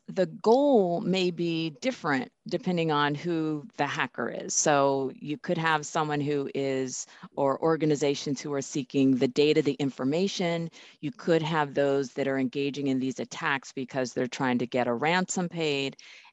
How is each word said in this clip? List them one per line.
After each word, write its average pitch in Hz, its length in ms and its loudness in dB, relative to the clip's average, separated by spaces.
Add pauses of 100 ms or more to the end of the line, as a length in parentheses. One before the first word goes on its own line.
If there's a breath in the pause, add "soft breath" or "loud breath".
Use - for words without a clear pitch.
the 180 200 -2
goal 208 760 4
may 180 280 2
be 165 420 -2 (100)
different 151 500 -2 (160)
depending 165 460 0
on 147 200 2
who 156 640 -4
the 143 100 -2
hacker 139 440 -4
is. - 240 -8
So 139 640 4
you 147 220 -6
could 175 200 -2
have 160 280 0
someone 151 360 -2
who 143 340 -2
is, 131 520 -4 (280 loud breath)
or 135 260 0
organizations 151 760 0
who 147 140 -6
are 139 80 -2
seeking 135 560 2
the 135 100 4
data, 147 340 4
the 139 120 2
information. 165 960 -2 (320 loud breath)
You 147 100 -6
could 165 300 2
have 151 320 -2
those 139 400 2
that 139 140 -2
are 135 100 0
engaging 139 500 -2
in 131 120 2
these 127 200 -2
attacks 139 540 -4
because 131 400 -4
they're 127 140 -2
trying 123 320 0
to 123 80 -2
get 123 200 0
a 120 60 0
ransom 175 560 0
paid. 147 480 -2 (360 loud breath)